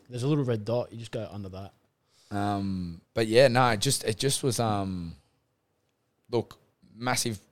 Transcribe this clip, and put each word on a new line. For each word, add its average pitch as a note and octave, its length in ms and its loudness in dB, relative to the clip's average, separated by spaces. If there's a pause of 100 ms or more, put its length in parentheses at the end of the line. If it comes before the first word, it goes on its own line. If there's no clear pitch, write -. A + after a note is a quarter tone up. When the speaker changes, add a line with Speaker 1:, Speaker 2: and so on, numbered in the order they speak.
Speaker 1:
There's B2 160 -6
a - 40 0
little D3 160 4
red A#2 200 0
dot. A#2 280 0
You A2+ 60 -12
just A#2 140 -12
go A2 180 -6
under G2 200 -10
that. F#2+ 220 -12 (600)
Speaker 2:
Um, G2 680 -2 (120)
but A2+ 160 0
yeah, A#2+ 200 8
no, B2 200 6
it A2 120 2
just, C3+ 220 0
it A2 160 -2
just C3+ 240 0
was, C3 160 0
um, G2 560 -2 (1160)
look, - 280 -4 (380)
massive, A#2 420 -2 (140)